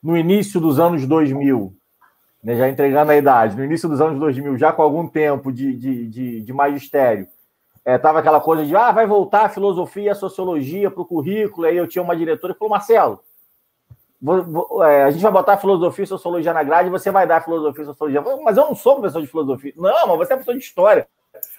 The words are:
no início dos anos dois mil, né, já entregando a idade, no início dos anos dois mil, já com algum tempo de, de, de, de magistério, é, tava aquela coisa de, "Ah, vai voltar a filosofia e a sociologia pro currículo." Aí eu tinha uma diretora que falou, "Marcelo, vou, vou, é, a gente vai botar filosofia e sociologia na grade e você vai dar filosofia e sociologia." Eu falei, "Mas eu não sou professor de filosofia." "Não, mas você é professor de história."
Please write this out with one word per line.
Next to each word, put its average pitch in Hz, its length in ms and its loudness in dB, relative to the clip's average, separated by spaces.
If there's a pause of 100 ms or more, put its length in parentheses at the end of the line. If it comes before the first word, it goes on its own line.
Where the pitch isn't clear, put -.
no 165 140 -2
início 185 460 0
dos 151 180 2
anos 165 260 2
dois 151 280 2
mil, 135 420 -2 (640)
né, 117 140 -4
já 131 140 2
entregando 143 420 2
a 147 60 6
idade, 120 400 4
no 135 80 -4
início 160 240 -4
dos 139 100 -2
anos 156 200 0
dois 143 180 -2
mil, 139 200 -6
já 151 140 2
com 165 100 -2
algum 156 260 0
tempo 139 440 -2
de, 127 240 -6
de, 120 320 -8
de, 117 340 -10
de 117 120 -14
magistério, 139 720 0 (560)
é, 127 140 0
tava 156 220 2
aquela 156 200 4
coisa 156 260 0
de, 147 100 -4
"Ah, 233 160 4
vai 214 140 2
voltar 208 400 2
a 202 40 0
filosofia 196 540 -4
e 208 60 0
a 202 60 0
sociologia 185 760 -4
pro 180 140 -10
currículo." 175 640 -4
Aí 170 80 2
eu 175 120 -2
tinha 180 140 -6
uma 175 140 -2
diretora 165 380 -4
que - 60 -14
falou, 214 100 -4
"Marcelo, 196 520 2 (1000)
vou, 170 220 0
vou, 170 400 -4
é, 143 200 6
a 143 80 4
gente 165 100 -4
vai 214 100 4
botar 190 260 2
filosofia 190 480 0
e - 20 -12
sociologia 175 460 -4
na 160 100 0
grade 170 240 2
e 180 40 -4
você 185 200 -4
vai 185 160 2
dar 165 160 2
filosofia 156 400 -4
e - 40 -14
sociologia." 143 320 -4
Eu 143 40 -8
falei, 269 200 -6
"Mas 220 140 2
eu 294 80 6
não 277 100 -4
sou 269 200 2
professor 170 260 -6
de 143 60 -8
filosofia." 139 480 -6
"Não, 285 320 0
mas 170 100 2
você 180 160 -2
é - 20 -2
professor 262 220 -6
de 254 60 -12
história." - 440 2 (520)